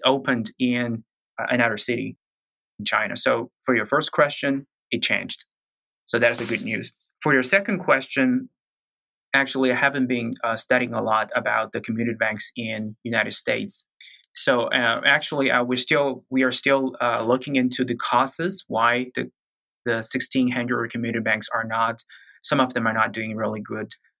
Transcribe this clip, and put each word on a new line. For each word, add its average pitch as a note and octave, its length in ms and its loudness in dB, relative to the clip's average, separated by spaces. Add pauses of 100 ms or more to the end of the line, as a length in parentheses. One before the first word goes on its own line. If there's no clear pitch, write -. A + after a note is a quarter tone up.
opened C3 540 2
in, A#2+ 440 0 (380)
uh, A2+ 80 -4
another A#2 280 2
city A2+ 380 -4 (640)
in G#2 60 -6
China. G#2+ 320 0
So A#2 340 0 (140)
for B2+ 100 4
your A2 120 2
first D#3 240 0
question, C#3 540 2 (260)
it B2 100 -2
changed. G2 440 -2 (600)
So A#2 140 0
that's A#2+ 200 4
the A#2 60 -4
good G#2+ 180 -4
news. A2 280 -6 (300)
For D3 120 2
your C3 100 4
second G3 360 2
question, C3 720 2 (840)
actually, C3+ 380 2
I A#2+ 40 2
haven't C3+ 320 2
been, A#2 260 -2 (100)
uh, A2+ 120 0
studying B2 380 0
a A2+ 80 -2
lot A2 340 0
about A2+ 360 -2
the A2 100 -6
community A#2 360 -2
banks G#2+ 380 -2
in A2 480 -8
United A2 300 -2
States. - 520 -4 (500)
So, B2 280 2
uh, A#2 420 2
actually, C#3 460 2
uh, B2 120 4
we're B2 120 -2
still, C#3 540 0
we C3 140 2
are B2+ 80 2
still, C3+ 500 2
uh, A2+ 220 0
looking C3 320 0
into B2+ 300 2
the A#2+ 100 -2
causes C3+ 720 0
why A#2+ 460 2
the, B2+ 160 -4 (560)
the A#2 160 0
sixteen B2+ 500 0
hundred A#2+ 400 -2
community A2+ 300 -2
banks A2 320 0
are A2+ 100 0
not, A2+ 380 -2 (420)
some C#3+ 160 2
of B2+ 140 0
them A2+ 140 0
are A2 60 2
not A2 200 0
doing A2 220 -6
really A2 260 -4
good A2 300 -8 (300)